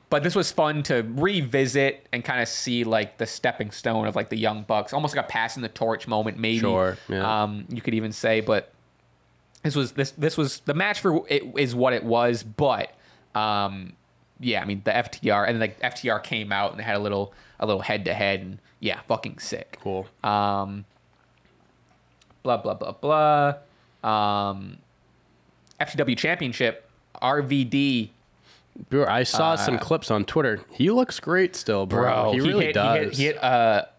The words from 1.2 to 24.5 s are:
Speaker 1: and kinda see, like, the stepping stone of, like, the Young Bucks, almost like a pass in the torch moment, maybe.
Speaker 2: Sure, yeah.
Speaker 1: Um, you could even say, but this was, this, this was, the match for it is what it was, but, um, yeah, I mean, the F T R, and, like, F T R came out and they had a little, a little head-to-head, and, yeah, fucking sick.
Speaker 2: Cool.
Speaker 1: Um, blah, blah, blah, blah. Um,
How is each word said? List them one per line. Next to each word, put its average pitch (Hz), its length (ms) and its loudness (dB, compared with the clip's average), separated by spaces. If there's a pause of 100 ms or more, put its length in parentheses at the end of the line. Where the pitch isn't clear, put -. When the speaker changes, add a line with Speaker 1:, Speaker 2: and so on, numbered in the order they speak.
Speaker 1:
and 120 140 -6
kinda 123 220 -2
see, 120 360 -2
like, 110 360 0
the 113 80 -2
stepping - 440 -4
stone 113 360 -2
of, 107 80 -4
like, 110 140 -2
the 113 80 -4
Young 107 260 -2
Bucks, 104 280 0
almost 147 240 -2
like 139 80 0
a - 60 -12
pass 113 260 -2
in 131 60 -10
the 113 80 -6
torch 113 380 -4
moment, 107 320 0
maybe. 113 200 0
Speaker 2:
Sure, 92 380 2 (100)
yeah. 107 360 0
Speaker 1:
Um, 104 260 -4
you 117 120 -8
could 117 120 -4
even 110 180 -2
say, 110 300 2
but 107 300 0 (880)
this 147 140 -2
was, 135 180 0
this, 139 180 -2
this 156 240 -2
was, 147 260 -2
the 143 120 -2
match 196 260 0
for 170 300 2
it 139 140 2 (140)
is 123 180 0
what 127 180 4
it 117 100 -2
was, 117 380 2
but, 110 500 0 (440)
um, 101 580 -2 (460)
yeah, 117 220 -2
I - 40 -6
mean, 101 180 -2
the 107 120 0
F 117 160 -2
T - 180 -2
R, 101 160 4
and, 117 140 0
like, 107 220 -2
F 123 140 -4
T 123 140 -4
R 107 100 0
came 107 320 -8
out 98 200 0
and - 80 -12
they 107 40 -10
had 110 120 -2
a 101 40 0
little, 101 340 -2 (260)
a - 80 -2
little 98 140 0
head-to-head, 98 600 -2
and, 95 160 -12 (220)
yeah, 104 280 -4
fucking 107 320 -4
sick. - 420 -10
Speaker 2:
Cool. 95 260 -6 (160)
Speaker 1:
Um, 101 640 0 (1600)
blah, 120 140 2
blah, 101 160 -4
blah, - 180 -8
blah. 147 640 4 (540)
Um, 101 680 0 (1040)